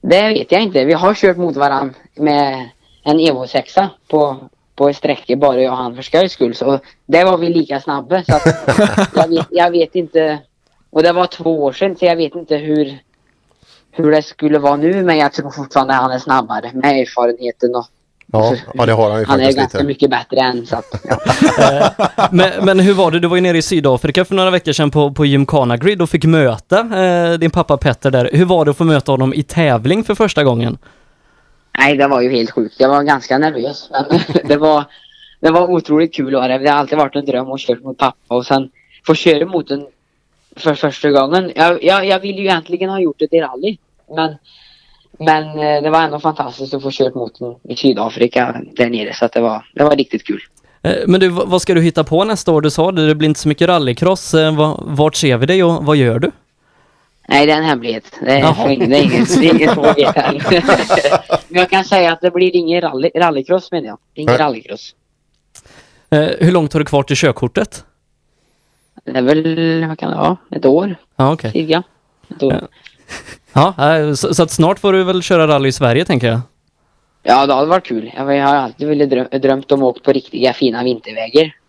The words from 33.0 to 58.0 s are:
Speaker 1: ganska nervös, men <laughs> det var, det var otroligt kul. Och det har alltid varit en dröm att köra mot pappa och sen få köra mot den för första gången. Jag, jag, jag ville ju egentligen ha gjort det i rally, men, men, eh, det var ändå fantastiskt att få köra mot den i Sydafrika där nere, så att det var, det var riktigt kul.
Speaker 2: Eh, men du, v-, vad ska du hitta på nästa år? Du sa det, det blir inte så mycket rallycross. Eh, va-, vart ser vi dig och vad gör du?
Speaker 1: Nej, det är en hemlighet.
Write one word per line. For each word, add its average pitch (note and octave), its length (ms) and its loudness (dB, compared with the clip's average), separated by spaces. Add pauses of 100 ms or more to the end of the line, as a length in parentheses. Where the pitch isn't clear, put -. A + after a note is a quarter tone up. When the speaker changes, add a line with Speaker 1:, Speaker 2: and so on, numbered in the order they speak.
Speaker 1:
ganska C#3 360 0
nervös, C#3+ 520 -4
men C#3 300 0 (240)
<laughs> - 0 -
det D3 120 2
var, D3+ 280 2 (560)
det D#3+ 100 2
var F3 200 2
otroligt D#3+ 440 0
kul. C3+ 200 -4
Och B2+ 140 0
det C3+ 220 0
har C#3+ 80 2
alltid D3 200 0
varit C#3 180 0
en C#3+ 80 -6
dröm C3 280 -4
att C3+ 80 -8
köra A#2+ 200 -4
mot C3 180 -12
pappa B2+ 360 -4
och B2 120 -2
sen C3+ 240 0 (360)
få D#3+ 80 4
köra D#3+ 320 2
mot F3+ 220 -6
den C#3+ 180 -6 (720)
för D#3 180 -2
första D3 360 -4
gången. C#3+ 460 0
Jag, E3+ 280 2
jag, F#3+ 220 2
jag F#3+ 140 0
ville G3 180 -8
ju G3+ 80 -6
egentligen F3+ 440 -2
ha G3 100 -4
gjort E3 180 -2
det D3+ 140 -2
i E3 80 4
rally, D3+ 360 -6 (380)
men, D#3+ 220 -4 (840)
men, D#3 260 0 (140)
eh, D3+ 240 0
det D#3 80 0
var D#3+ 120 2
ändå D3+ 180 -4
fantastiskt C#3 540 -6
att C3+ 80 -6
få C3+ 80 -6
köra C3 240 -2
mot A#2 240 -10
den A#2+ 240 -12
i A#2+ 140 -12
Sydafrika A#2+ 840 -2 (160)
där A#2+ 140 0
nere, G#2+ 240 -8
så - 100 -2
att - 80 -2
det A#2 80 0
var, A2+ 340 -2
det C#3+ 100 0
var D3 120 4
riktigt C3 300 -4
kul. G2+ 140 -6 (420)
Speaker 2:
Eh, E3 100 -2 (140)
men F#3 140 4
du, F#3+ 80 4
v-, F3 180 -2
vad F3+ 160 0
ska F#3+ 120 0
du E3 80 4
hitta E3 220 0
på E3 200 0
nästa G#3 280 -2
år? D#3 80 2
Du D3+ 100 0
sa E3+ 220 0
det, D#3+ 140 0
det D3+ 80 4
blir D3+ 140 0
inte D3+ 120 -2
så - 80 -2
mycket D#3+ 200 0
rallycross. E3 680 0
Eh, D#3 220 2
va-, D3+ 300 0
vart D3+ 300 0
ser C3 200 0
vi A#2+ 100 0
dig F#3 180 2
och E3+ 200 0
vad D3+ 120 2
gör A#2+ 220 2
du? C#3+ 120 -2 (960)
Speaker 1:
Nej, C#3+ 180 4
det D#3 60 4
är D3+ 40 2
en D#3 80 -2
hemlighet. A#2+ 400 -2 (160)